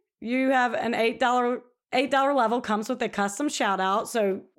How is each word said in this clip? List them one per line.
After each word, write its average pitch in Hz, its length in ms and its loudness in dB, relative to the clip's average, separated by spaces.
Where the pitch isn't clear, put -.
you 254 300 0
have 247 240 2
an 226 200 -2
eight 226 240 0
dollar, 247 440 0
eight 254 180 0
dollar 269 240 2
level 240 260 2
comes 220 280 -2
with 247 140 -4
a 214 60 -2
custom 202 400 -2
shout 196 320 -2
out. 196 280 0
So 202 340 0